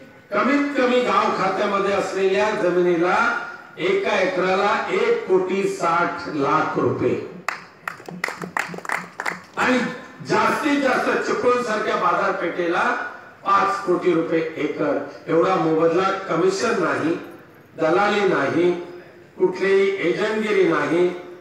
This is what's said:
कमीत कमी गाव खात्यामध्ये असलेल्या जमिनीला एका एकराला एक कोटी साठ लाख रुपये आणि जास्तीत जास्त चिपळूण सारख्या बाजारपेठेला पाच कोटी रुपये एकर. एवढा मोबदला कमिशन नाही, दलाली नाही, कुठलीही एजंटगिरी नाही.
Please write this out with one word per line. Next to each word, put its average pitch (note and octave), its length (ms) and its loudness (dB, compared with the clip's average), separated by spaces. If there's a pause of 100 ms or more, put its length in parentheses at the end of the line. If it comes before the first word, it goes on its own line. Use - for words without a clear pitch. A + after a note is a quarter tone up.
(300)
कमीत C4+ 360 2 (120)
कमी B3 220 4
गाव A3 420 0
खात्यामध्ये G3 500 0
असलेल्या F#3+ 580 0
जमिनीला F3 880 2 (400)
एका G3 420 0
एकराला F#3+ 680 0
एक A3+ 380 2
कोटी F#3 400 2
साठ E3+ 600 -2
लाख C#3 500 0
रुपये B2 520 0 (2250)
आणि A#3+ 220 2 (500)
जास्तीत C#4+ 540 0
जास्त B3+ 280 0
चिपळूण B3 520 0
सारख्या G#3+ 340 -2
बाजारपेठेला F3 1000 0 (500)
पाच F#3+ 400 2
कोटी F3 280 2
रुपये D#3+ 420 0
एकर. C#3+ 420 -2 (300)
एवढा F3 260 4
मोबदला E3 560 2
कमिशन F#3 720 0
नाही, D#3 360 0 (580)
दलाली G3 580 2
नाही, C#3 380 2 (680)
कुठलीही F#3+ 680 2
एजंटगिरी G#3 600 2
नाही. E3 520 2 (200)